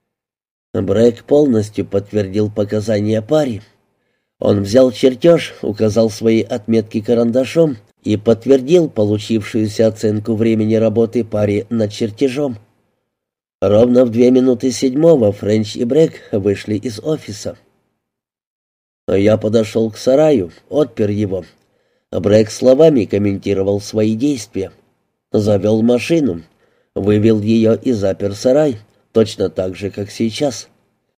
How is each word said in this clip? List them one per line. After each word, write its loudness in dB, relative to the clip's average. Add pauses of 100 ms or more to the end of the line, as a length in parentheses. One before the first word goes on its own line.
(760)
Брэк 0
полностью 0
подтвердил -4
показания -2
Парри. -2 (760)
Он 0
взял 4
чертеж, 2
указал 0
свои 0
отметки -4
карандашом 0 (240)
и 0
подтвердил 2
получившуюся -2
оценку -2
времени 0
работы 0
Парри -2
над -2
чертежом. -4 (1040)
Ровно 4
в 0
две 4
минуты 2
седьмого 2
Френч -2
и -4
Брэк 0
вышли -2
из -8
офиса. -8 (1500)
"Я 2
подошел -2
к -14
сараю, 2 (160)
отпер -2
его". -4 (640)
Брэк 2
словами 4
комментировал -2
свои -2
действия. -6 (600)
"Завел 0
машину, 0 (520)
вывел 2
ее 2
и -2
запер -4
сарай, 0 (340)
точно 0
так -6
же, -8
как -10
сейчас. -6 (500)